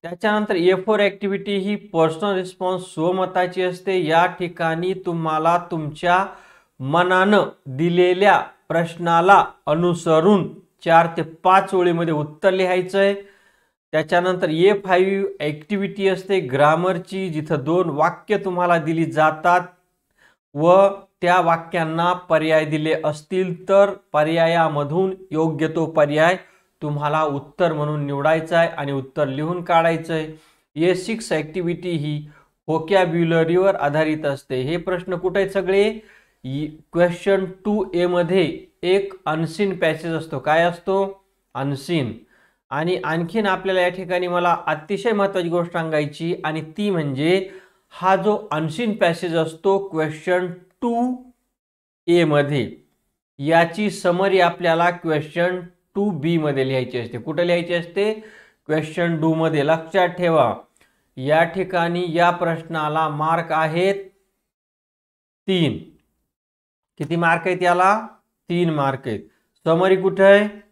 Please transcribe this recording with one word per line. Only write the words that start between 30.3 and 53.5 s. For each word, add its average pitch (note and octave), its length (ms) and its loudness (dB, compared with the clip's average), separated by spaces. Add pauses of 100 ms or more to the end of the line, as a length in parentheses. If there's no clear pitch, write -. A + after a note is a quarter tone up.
ए F3 180 2
सिक्स A3 380 -6
ॲक्टिव्हिटी F3 580 -4
ही D3 380 -6 (400)
व्होकॅब्युलरीवर E3 1080 2
आधारित D#3 500 -2
असते. C3+ 360 -4
हे D3 160 -4
प्रश्न F3+ 400 -6
कुठे F#3 240 -2
आहेत F#3+ 100 -2
सगळे? G3 480 0 (460)
इ-, C#3 240 -6 (240)
क्वेश्चन F3 520 0 (200)
टू G#3+ 200 0 (100)
ए F3 120 2
मध्ये F3 600 0 (160)
एक G3 300 0 (140)
अनसीन D#3+ 520 -2
पॅसेज E3 340 -2
असतो. D#3+ 260 -6
काय D#3 260 2
असतो? G3 600 -2 (300)
अनसीन. C#3 580 -4 (580)
आणि E3 340 -2
आणखीन E3+ 420 -2
आपल्याला F#3 340 0
या F3+ 80 2
ठिकाणी F3+ 400 -4
मला F3 280 2 (100)
अतिशय F#3+ 460 -2
महत्त्वाची G3 360 0
गोष्ट E3+ 240 -2
सांगायची D#3+ 600 -4 (100)
आणि D#3 160 -4 (160)
ती G#3 140 -2
म्हणजे E3 600 0 (380)
हा F#3+ 280 0
जो G#3 340 -2
अनसीन D#3+ 460 -4
पॅसेज E3+ 400 0
असतो F3+ 420 0 (100)
क्वेश्चन D#3+ 580 -2 (360)
टू B3 320 -2 (920)
ए E3+ 180 4
मध्ये, C#3+ 520 0 (640)
याची E3+ 520 2